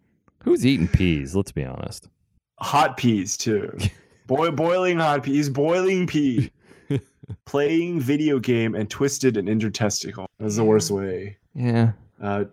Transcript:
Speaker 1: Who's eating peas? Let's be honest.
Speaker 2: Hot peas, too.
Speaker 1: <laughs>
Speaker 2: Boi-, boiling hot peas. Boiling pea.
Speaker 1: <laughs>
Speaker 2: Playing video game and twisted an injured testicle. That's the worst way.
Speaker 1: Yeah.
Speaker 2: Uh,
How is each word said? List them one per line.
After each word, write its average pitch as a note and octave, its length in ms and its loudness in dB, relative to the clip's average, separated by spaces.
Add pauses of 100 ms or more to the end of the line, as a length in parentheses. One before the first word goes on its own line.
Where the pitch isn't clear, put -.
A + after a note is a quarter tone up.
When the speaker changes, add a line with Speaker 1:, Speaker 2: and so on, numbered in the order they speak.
(440)
Speaker 1:
Who's D4+ 220 2
eating A2+ 220 2
peas? D#2+ 480 2
Let's G2 160 0
be C#2+ 120 -4
honest. - 460 -12 (500)
Speaker 2:
Hot D3 380 0
peas, G#2+ 400 0
too. G#2+ 400 -4 (240)
Speaker 1:
<laughs> - 260 -20
Speaker 2:
Boi-, D#3 240 0
boiling F3 460 0
hot D3 260 0
peas. C#3+ 260 0
Boiling F3+ 580 0
pea. C#3 440 0 (380)
Speaker 1:
<laughs> C#3 100 -2 (460)
Speaker 2:
Playing E3 540 0
video C#3+ 400 0
game A2+ 360 0
and G#2 140 -4
twisted C3+ 480 0
an F#2 100 -2
injured A2 280 0
testicle. G2 500 -4 (140)
That's G#2+ 160 -4
the A2+ 80 2
worst G#2+ 280 4
way. G2 460 -6 (160)
Speaker 1:
Yeah. A#2 380 2 (300)
Speaker 2:
Uh, G2+ 320 -2